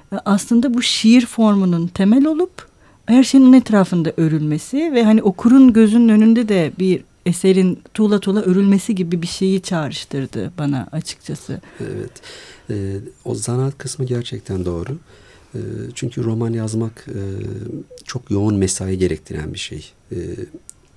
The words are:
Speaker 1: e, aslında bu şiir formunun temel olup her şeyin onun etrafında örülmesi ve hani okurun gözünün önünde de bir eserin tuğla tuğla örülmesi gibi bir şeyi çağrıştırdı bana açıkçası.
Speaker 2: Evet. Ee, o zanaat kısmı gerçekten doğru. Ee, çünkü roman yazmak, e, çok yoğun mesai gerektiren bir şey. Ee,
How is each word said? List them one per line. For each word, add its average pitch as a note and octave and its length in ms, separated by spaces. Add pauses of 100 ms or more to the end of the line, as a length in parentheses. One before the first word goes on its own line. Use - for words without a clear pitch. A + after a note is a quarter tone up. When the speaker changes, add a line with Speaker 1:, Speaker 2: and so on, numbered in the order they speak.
(120)
Speaker 1:
e, G3 120
aslında A#3 500
bu A#3+ 80
şiir A#3 440
formunun F#3+ 600
temel G#3+ 400
olup D#4+ 420 (380)
her B3 180
şeyin C4+ 200
onun B3+ 80
etrafında F#3 640
örülmesi D3+ 600
ve C#4+ 280
hani G#3+ 180
okurun B3 500
gözünün A3+ 360
önünde A3 400
de F3 300
bir F#3 260 (220)
eserin F#3 520 (160)
tuğla G#3 260
tuğla G3+ 220
örülmesi G3 520
gibi F3+ 280
bir F3 40
şeyi F#3+ 360
çağrıştırdı C#3+ 960
bana C#3+ 340
açıkçası. - 680 (200)
Speaker 2:
Evet. - 300 (600)
Ee, G2 260 (280)
o A#2+ 100
zanaat B2 440
kısmı - 280
gerçekten A#2 580
doğru. F2 340 (560)
Ee, A#2+ 40 (360)
çünkü B2+ 300
roman A2+ 280
yazmak, A2 560
e, G#2 120 (840)
çok - 260
yoğun G#2 240
mesai F#2+ 440
gerektiren E2+ 560
bir - 40
şey. - 340 (200)
Ee, - 40 (800)